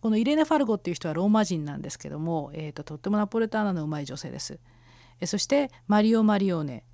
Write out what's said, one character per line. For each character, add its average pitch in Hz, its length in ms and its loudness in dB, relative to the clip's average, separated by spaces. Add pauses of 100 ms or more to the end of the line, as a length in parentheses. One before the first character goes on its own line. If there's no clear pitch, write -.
こ 226 100 0
の 214 60 4
イ 226 80 2
レ 269 80 2
ー 302 40 4
ネ・ 311 80 4
フ 311 100 0
ァ 302 40 4
ル 277 80 2
ゴ 220 80 2
っ 202 40 -2
て - 120 -6
い - 20 -2
う - 20 -2
人 - 140 -6
は 151 60 -4
ロ 175 120 0
ー - 20 4
マ 214 160 6
人 165 200 -4
な 143 120 -8
ん 139 60 -10
で 135 80 -8
す - 80 -12
け - 100 -12
ど 147 100 -10
も、 156 360 -4
え 156 160 -8
ー - 20 -14
と、 147 120 -12
と 151 120 -12
っ - 20 -12
て - 120 -4
も 208 80 2
ナ 208 80 0
ポ 226 120 -4
レ 226 100 0
タ 220 120 -2
ー 214 40 0
ナ 196 80 0
の 165 120 -2
う - 20 -4
ま 151 140 -4
い 143 60 -8
女 131 100 -10
性 - 140 -10
で 135 100 -12
す。 - 180 -10 (640)
え - 40 -6
ー、 - 20 -4
そ 202 120 -2
し - 80 -2
て 277 240 2 (160)
マ 208 160 4
リ 220 140 6
オ・ 220 80 4
マ 208 140 4
リ 196 140 2
オ 165 100 -2
ー - 20 -2
ネ 127 300 -8